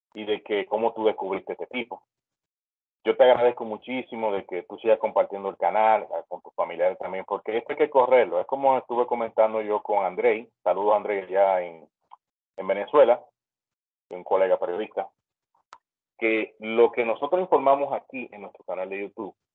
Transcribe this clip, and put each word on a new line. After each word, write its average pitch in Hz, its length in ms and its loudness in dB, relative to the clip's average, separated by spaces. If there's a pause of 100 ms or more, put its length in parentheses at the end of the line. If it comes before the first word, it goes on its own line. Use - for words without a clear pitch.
(140)
Y 107 100 -12
de 104 180 -4
que 101 240 -4
cómo 113 280 -2
tú 110 100 -4
descubriste 95 480 -4
este 85 140 -10
tipo. - 360 -10 (1000)
Yo 110 120 2
te - 80 8
agradezco 120 400 4
muchísimo 113 680 -6
de 95 140 -4
que 87 180 -8
tú 101 140 -16
sigas 110 200 4
compartiendo 98 520 -2
el 90 60 -10
canal, 104 580 2
ah, 82 140 -6
con 82 140 -10
tus - 120 -20
familiares 87 440 -2
también, 95 280 -8
porque 104 320 -6
esto 131 140 -8
hay 143 60 -10
que 151 120 2
correrlo. 123 500 4
Es 107 60 -4
como 135 320 0
estuve 120 280 -2
comentando 110 560 0
yo 104 200 -2
con 101 220 -2
Andrei, 110 460 -2 (140)
saludos 98 300 2
a - 20 4
Andrei 101 240 -2
allá 92 420 2
en, 85 260 -12 (680)
en 95 100 -10
Venezuela, 113 580 4 (840)
un 90 140 -12
colega 95 340 2
periodista, 92 500 -6 (1120)
que 110 400 -2
lo 113 320 2
que 123 140 -2
nosotros 139 360 -2
informamos 139 520 2
aquí 127 400 -10
en 104 100 -18
nuestro - 220 -18
canal 92 260 -8
de 98 100 -8
YouTube, 98 360 -12 (180)